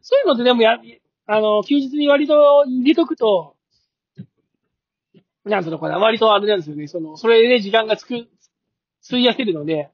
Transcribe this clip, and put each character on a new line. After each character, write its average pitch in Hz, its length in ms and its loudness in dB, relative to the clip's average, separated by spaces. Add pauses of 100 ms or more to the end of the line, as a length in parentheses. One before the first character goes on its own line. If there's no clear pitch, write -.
そ - 140 -2
う 571 40 4
い - 40 -4
う - 20 0
の 302 80 2
っ - 20 -2
て 240 80 -4
で 247 80 4
も 240 80 0
や-、 226 180 2 (480)
あ 214 140 0
の、 214 220 0
休 285 160 -2
日 269 180 -6
に 294 120 0
割 285 180 2
と 285 400 4
入 254 180 -4
れ 302 100 4
と 339 120 0
く 320 100 -8
と、 185 400 -2 (1900)
な 202 160 -4
ん 175 40 -8
つ 160 40 -8
う - 20 -8
の 160 80 -10
か 156 100 -8
な、 160 100 -6
割 220 200 0
と 220 160 4
あ 202 40 2
れ 202 80 -4
な 208 100 0
ん - 20 -4
で 165 60 -10
す 151 60 -16
よ 147 60 -12
ね。 151 120 -14
そ 175 120 -12
の、 156 160 -14
そ 226 120 -4
れ 226 200 4
で 247 120 2
時 196 120 -8
間 220 140 0
が 214 100 -2
つ - 80 -20
く、 240 240 -10 (760)
費 247 180 -2
や 233 80 2
せ 254 120 -6
る 196 100 -4
の 147 100 -8
で 151 300 -6